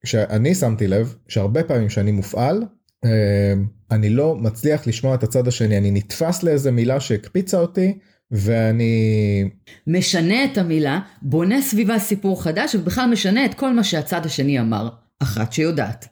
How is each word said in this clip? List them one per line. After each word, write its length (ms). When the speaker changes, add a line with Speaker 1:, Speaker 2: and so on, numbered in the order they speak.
Speaker 1:
שאני 500
שמתי 320
לב, 280
שהרבה 360
פעמים 260
שאני 220
מופעל, 520
אה, 480
אני 180
לא 260
מצליח 520
לשמוע 280
את 80
הצד 240
השני, 300
אני 140
נתפס 520
לאיזה 280
מילה 280
שהקפיצה 600
אותי, 380
ואני 1160
Speaker 2:
משנה 580
את 120
המילה, 420
בונה 400
סביבה 380
סיפור 440
חדש, 320
ובכלל 340
משנה 360
את 80
כל 200
מה 100
שהצד 420
השני 340
אמר, 300
אחת 340
שיודעת. 580